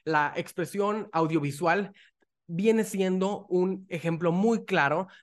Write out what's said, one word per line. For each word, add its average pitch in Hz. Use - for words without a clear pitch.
la 151
expresión 202
audiovisual 165
viene 220
siendo 190
un 185
ejemplo 165
muy 208
claro 165